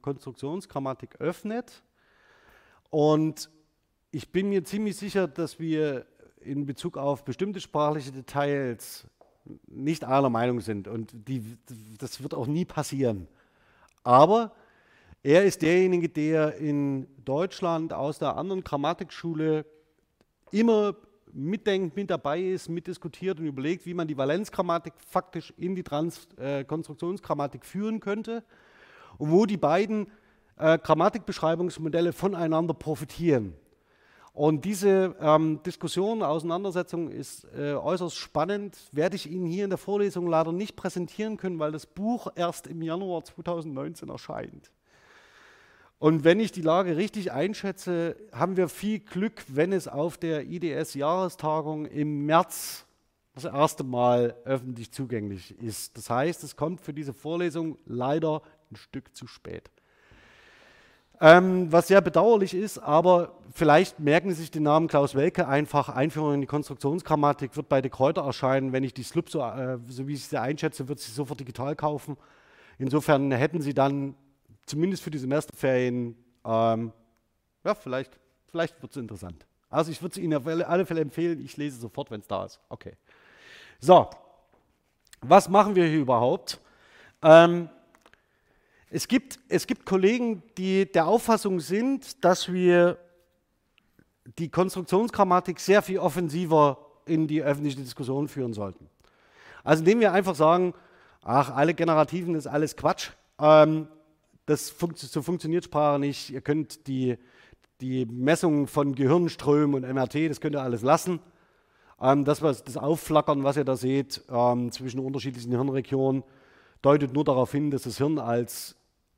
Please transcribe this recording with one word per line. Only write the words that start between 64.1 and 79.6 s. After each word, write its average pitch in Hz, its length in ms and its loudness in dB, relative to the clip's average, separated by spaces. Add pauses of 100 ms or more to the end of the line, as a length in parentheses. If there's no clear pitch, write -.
Sie 160 100 -4
sich 160 120 -12
den 151 120 -4
Namen 156 240 4
Klaus 143 280 2
Welke 170 340 0
einfach. 143 400 0
Einführung 147 460 -2
in 143 40 0
die 135 80 -4
Konstruktionsgrammatik 147 1120 -2
wird 147 100 -8
bei 135 140 2
De 127 100 -4
Gruyter 143 300 0
erscheinen. 135 500 0
Wenn 131 140 -2
ich 127 80 -6
die 127 100 -12
Slup - 260 -4
so, 156 120 -4
äh, 127 380 -6 (100)
so 131 180 -10
wie 147 60 -6
ich - 160 -12
sie 143 100 -4
einschätze, 139 480 -4
wird 139 120 -8
sie - 120 -16
sofort 135 300 -8
digital 127 340 -8
kaufen. 147 400 -6 (600)
Insofern 139 560 2
hätten 143 260 0
Sie 143 140 -4
dann 139 420 0 (500)
zumindest 170 360 -2
für - 80 -12
die 151 80 -8
Semesterferien, 127 1000 -2 (300)
ähm, 113 460 0 (720)
ja, 208 100 -2
vielleicht, 135 460 -10 (320)
vielleicht 170 320 -6
wird's - 140 -16
interessant. 101 500 -14 (200)